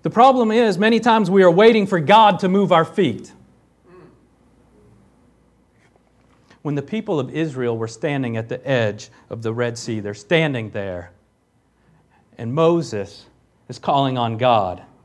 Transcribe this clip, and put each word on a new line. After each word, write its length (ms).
The 100
problem 400
is, 260
many 240
times 280
we 140
are 80
waiting 340
for 140
God 400
to 80
move 240
our 140
feet. 480
When 140
the 60
people 380
of 120
Israel 460
were 100
standing 500
at 100
the 180
edge 440
of 120
the 120
Red 240
Sea, 220
they're 140
standing 560
there, 420
and 160
Moses 720
is 100
calling 400
on 200
God. 460